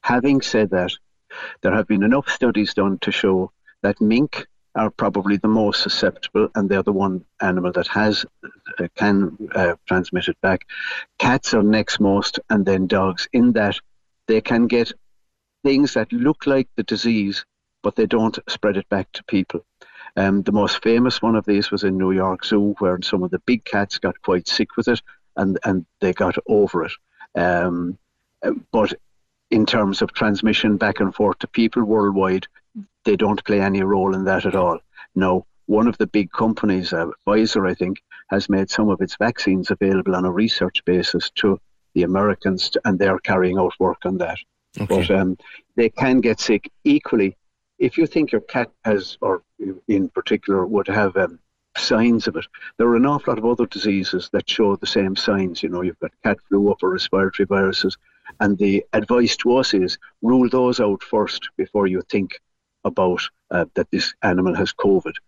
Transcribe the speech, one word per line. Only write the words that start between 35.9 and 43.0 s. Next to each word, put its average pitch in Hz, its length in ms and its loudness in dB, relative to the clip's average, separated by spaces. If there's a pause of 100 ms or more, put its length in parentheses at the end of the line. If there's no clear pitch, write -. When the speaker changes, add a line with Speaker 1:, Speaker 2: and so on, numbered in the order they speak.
Speaker 1:
the 107 100 0
big 101 240 -2
companies, 107 600 0
uh, 82 160 -2 (180)
Pfizer, 107 440 2
I 90 40 -2
think, 90 300 -4 (240)
has - 220 -2
made 95 200 2
some 107 200 0
of 95 120 0
its 95 140 -4
vaccines 98 560 0
available 95 440 0
on 92 100 -2
a 92 60 0
research 101 540 -2
basis 87 500 0
to 98 240 0 (340)
the 90 100 2
Americans, 95 680 0
t-, - 120 -2
and 95 160 0